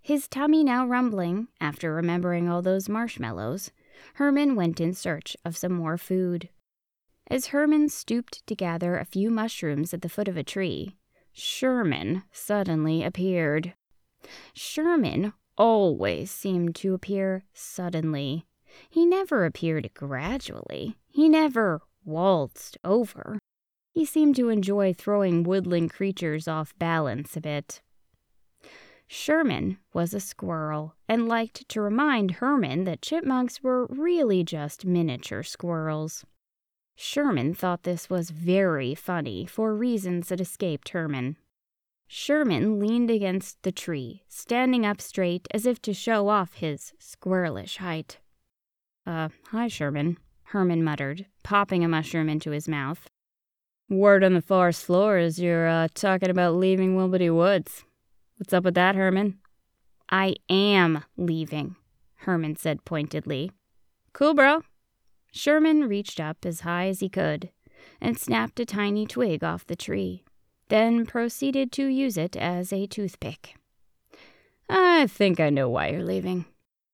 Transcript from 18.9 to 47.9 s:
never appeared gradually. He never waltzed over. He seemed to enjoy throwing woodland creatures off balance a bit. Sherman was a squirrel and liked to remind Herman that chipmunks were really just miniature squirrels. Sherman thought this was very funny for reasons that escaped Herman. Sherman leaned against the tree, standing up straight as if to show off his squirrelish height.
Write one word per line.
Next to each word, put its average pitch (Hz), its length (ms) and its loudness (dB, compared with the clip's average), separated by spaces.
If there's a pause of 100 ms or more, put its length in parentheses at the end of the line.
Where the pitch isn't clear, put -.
never 349 400 2
appeared 160 480 -2
gradually. 147 1040 -8 (120)
He 302 200 6
never 247 540 4 (220)
waltzed 165 800 0
over. 214 540 -2 (540)
He 320 120 0
seemed 294 320 4
to 240 140 2
enjoy 196 420 2
throwing 185 500 2
woodland 175 480 0
creatures 175 560 -4
off 156 320 -6
balance 156 580 -2
a 165 40 -8
bit. 147 400 -8 (1300)
Sherman 285 720 0 (140)
was 175 200 -2
a 208 80 -6
squirrel 156 760 -8 (140)
and 226 200 0
liked 226 400 -4
to - 120 -6
remind 214 520 2
Herman 190 520 0
that 175 180 -4
chipmunks 262 600 -2
were 254 240 0
really 277 560 2
just 151 420 -6
miniature 165 580 -2
squirrels. 160 840 -6 (720)
Sherman 180 580 0
thought 180 300 -4
this 175 260 -4
was 175 200 -2
very 165 640 0
funny 143 520 -6
for 220 280 -4
reasons 196 540 -2
that 185 120 -4
escaped 175 480 -6
Herman. 147 480 -4 (720)
Sherman 214 720 0
leaned 226 300 0
against 196 520 -2
the 185 100 -2
tree, 143 560 -8
standing 247 560 0
up 208 160 -2
straight 180 520 -4
as 220 140 -2
if 247 160 0
to 214 100 -4
show 208 360 0
off 202 260 0
his - 440 -8
squirrelish 175 800 -4
height. 170 400 -8 (880)